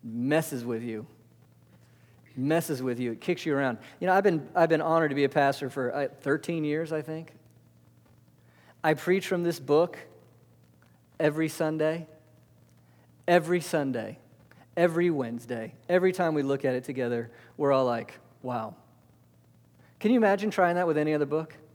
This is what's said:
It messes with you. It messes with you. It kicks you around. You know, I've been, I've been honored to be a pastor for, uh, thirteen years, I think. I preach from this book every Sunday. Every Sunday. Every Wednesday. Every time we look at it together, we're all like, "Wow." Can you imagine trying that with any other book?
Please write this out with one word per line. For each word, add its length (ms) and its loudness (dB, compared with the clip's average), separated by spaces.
It 100 -12
messes 500 -2
with 200 -6
you. 240 -10
It 100 -16
messes 460 -2
with 160 -4
you. 140 -2
It 80 -12
kicks 260 -4
you 80 0
around. 240 -2
You 60 -4
know, 80 4
I've 100 4
been, 300 2
I've 160 4
been 120 4
honored 280 2
to 60 -2
be 80 2
a 60 2
pastor 420 2
for, 200 -4
uh, 160 -4
thirteen 420 -2
years, 300 -2
I 80 -2
think. 320 -10
I 100 4
preach 320 0
from 160 -2
this 180 -2
book 380 2
every 300 0
Sunday. 560 -2
Every 320 2
Sunday. 600 -4
Every 320 2
Wednesday. 640 -6
Every 240 4
time 220 0
we 80 0
look 200 -2
at 120 2
it 100 -6
together, 460 -4
we're 140 2
all 120 4
like, 340 -4
"Wow." 320 -6
Can 120 2
you 60 6
imagine 320 2
trying 280 2
that 100 0
with 100 2
any 160 2
other 120 2
book? 300 -4